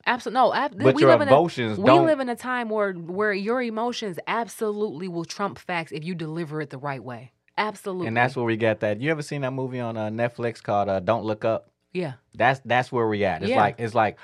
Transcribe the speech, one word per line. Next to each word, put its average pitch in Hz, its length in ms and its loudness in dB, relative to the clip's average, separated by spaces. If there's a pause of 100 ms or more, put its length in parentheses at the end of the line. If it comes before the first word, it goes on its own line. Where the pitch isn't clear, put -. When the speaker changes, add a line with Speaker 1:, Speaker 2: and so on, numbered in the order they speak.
Speaker 1:
Abso-, 240 260 -2
no, 240 220 4
ab-, 262 240 -2
Speaker 2:
But 135 160 4
Speaker 1:
we 294 80 2
Speaker 2:
your - 80 8
Speaker 1:
live - 120 8
in - 60 0
a, - 40 8
Speaker 2:
emotions 131 460 4
Speaker 1:
we 196 80 2
Speaker 2:
don't. - 200 8
Speaker 1:
live 302 140 2
in 262 80 -4
a 240 80 -4
time 247 320 -4
where, 208 240 -2
where 180 400 -2
your 202 300 -2
emotions 226 560 -6 (100)
absolutely 208 800 -4
will 170 160 -6
trump 196 340 -8
facts 170 320 -6
if 151 140 -10
you 180 100 -6
deliver 156 460 -6
it 147 100 -8
the 139 80 -12
right 135 240 -8
way. 120 300 -14 (260)
Absolutely. 196 480 -6
Speaker 2:
And 113 100 -2
that's 123 200 4
where 123 80 -2
we 113 120 0
get 110 240 2
that. 107 200 0
You 143 100 -2
ever 156 120 -2
seen 143 180 -8
that 131 140 -2
movie 131 260 -6
on, 117 160 -4
uh, 107 120 -4
Netflix 117 540 -2
called, 101 260 0
uh, 95 120 2
Don't 104 240 0
Look 107 200 -4
Up? 113 260 0 (240)
Speaker 1:
Yeah. 170 200 -6 (200)
Speaker 2:
That's, 123 300 2
that's 120 280 2
where 120 160 2
we 101 160 0
at. 87 180 0
It's 202 80 0
Speaker 1:
Yeah. 262 100 4
Speaker 2:
like, 104 180 4
it's 113 160 -4
like 107 300 2